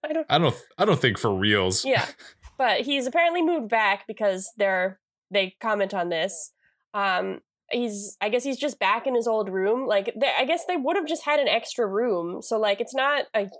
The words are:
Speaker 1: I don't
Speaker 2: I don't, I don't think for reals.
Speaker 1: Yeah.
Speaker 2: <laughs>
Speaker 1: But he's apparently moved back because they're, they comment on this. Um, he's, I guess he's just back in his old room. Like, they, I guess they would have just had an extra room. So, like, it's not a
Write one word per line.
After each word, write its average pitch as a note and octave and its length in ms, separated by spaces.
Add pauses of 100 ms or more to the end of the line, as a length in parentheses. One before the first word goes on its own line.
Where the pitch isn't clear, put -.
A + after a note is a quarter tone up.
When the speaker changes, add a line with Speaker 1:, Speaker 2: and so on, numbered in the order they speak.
Speaker 1:
I D4+ 100
don't D#4+ 160
Speaker 2:
I D3 80
don't, D#3+ 180 (220)
I G3+ 80
don't F3 160
think A2+ 160
for G#2+ 180
reals. G2 480
Speaker 1:
Yeah. C4 280
Speaker 2:
<laughs> - 340 (120)
Speaker 1:
But A#3 240
he's C#4 260
apparently E4+ 340
moved D#4+ 280
back G#3+ 380
because G3+ 500
they're, F#3+ 420 (320)
they F#3+ 300
comment G#3 320
on F3 160
this. E3+ 420 (420)
Um, F#3+ 480 (300)
he's, G#3+ 500
I G#3+ 80
guess B3 140
he's C4+ 140
just C#4+ 220
back A3 280
in B3+ 80
his A#3 120
old A3 220
room. G#3 380
Like, G3+ 320
they, C4 180
I C4 80
guess E4 200
they F4+ 120
would C#4+ 180
have F4 120
just E4 180
had D4 140
an C4 80
extra A#3 380
room. F#3+ 560
So, A3 160
like, G#3 220
it's A#3+ 160
not C#4 300 (100)
a G3+ 120 (120)